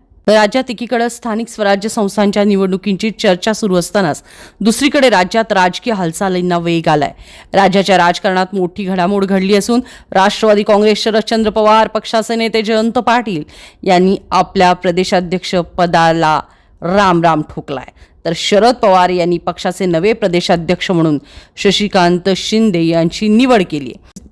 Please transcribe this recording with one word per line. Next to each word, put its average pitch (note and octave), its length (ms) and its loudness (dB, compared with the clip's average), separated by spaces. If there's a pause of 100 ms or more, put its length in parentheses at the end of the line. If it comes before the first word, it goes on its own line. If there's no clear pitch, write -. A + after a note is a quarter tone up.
(280)
राज्यात G#3+ 420 2
एकीकडे A#3 400 -4
स्थानिक A3+ 380 -8
स्वराज्य G3+ 400 -2
संस्थांच्या G#3 560 0
निवडणुकींची G3 680 -2
चर्चा F#3+ 420 -2
सुरू G3 240 -2
असतानाच F3 460 -2 (380)
दुसरीकडे C4 500 2
राज्यात G#3+ 420 0
राजकीय F#3 420 -2
हालचालींना F3+ 640 -2
वेग E3+ 300 -2
आलाय. D3+ 260 0 (380)
राज्याच्या F#3+ 440 2
राजकारणात F#3 560 0
मोठी F#3 320 -4
घडामोड F#3+ 400 0
घडली F#3+ 300 0
असून A#3 260 0 (320)
राष्ट्रवादी G#3 500 2
काँग्रेस G#3 360 2
शरदचंद्र A3 520 -2
पवार A3 380 2
पक्षाचे A3+ 480 -4
नेते A3+ 260 -2
जयंत A3 300 0
पाटील A3+ 500 -2 (400)
यांनी F#3 340 2 (140)
आपल्या F3+ 420 2
प्रदेशाध्यक्ष F3+ 840 -2
पदाला E3 840 0 (420)
राम F3+ 400 2
राम D#3+ 200 2
ठोकलाय, C#3 480 -12 (340)
तर E3 100 -2
शरद G#3 400 2
पवार F#3 340 2
यांनी F3 300 0
पक्षाचे F3+ 480 -6
नवे F3 260 0
प्रदेशाध्यक्ष F3+ 800 -2
म्हणून D#3+ 280 0 (380)
शशिकांत F3+ 800 0
शिंदे G#3+ 460 0
यांची E3 460 0
निवड A3+ 420 4
केली. C3+ 220 -8 (400)